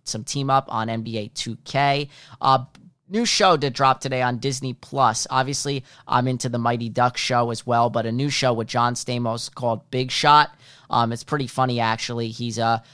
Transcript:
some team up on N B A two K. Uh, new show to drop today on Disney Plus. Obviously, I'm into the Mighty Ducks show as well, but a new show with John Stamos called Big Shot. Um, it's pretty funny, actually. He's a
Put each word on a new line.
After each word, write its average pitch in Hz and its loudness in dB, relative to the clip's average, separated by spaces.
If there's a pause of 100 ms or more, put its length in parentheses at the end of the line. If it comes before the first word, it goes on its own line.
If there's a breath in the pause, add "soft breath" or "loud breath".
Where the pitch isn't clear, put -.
some - -8
team 139 -4
up 135 2
on 113 -4
N 113 -4
B 113 -6
A 104 -8
two - -8
K. 139 0 (320 loud breath)
Uh, 131 4 (440)
new 220 -2
show 190 4
to 139 0
drop 131 2
today 131 -4
on 123 -2
Disney 131 -4
Plus. 127 0
Obviously, 135 -2 (240 loud breath)
I'm 123 2
into 127 -2
the 120 -2
Mighty 117 0
Ducks 123 0
show 120 0
as - -8
well, 120 2
but 113 0
a 113 -2
new 135 0
show 131 0
with 113 -2
John 120 0
Stamos 120 -4
called 117 -2
Big 127 -2
Shot. 151 6 (400 loud breath)
Um, 117 2
it's 113 -8
pretty 143 -4
funny, 123 0
actually. 113 -2
He's 113 -6
a 113 0 (120)